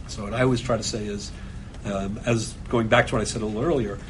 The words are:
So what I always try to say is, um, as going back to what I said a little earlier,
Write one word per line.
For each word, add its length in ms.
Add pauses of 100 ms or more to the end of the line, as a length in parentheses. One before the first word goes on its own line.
So 160
what 100
I 80
always 200
try 140
to 60
say 240
is, 240 (540)
um, 400
as 300 (140)
going 200
back 200
to 60
what 60
I 40
said 180
a 40
little 160
earlier, 360 (120)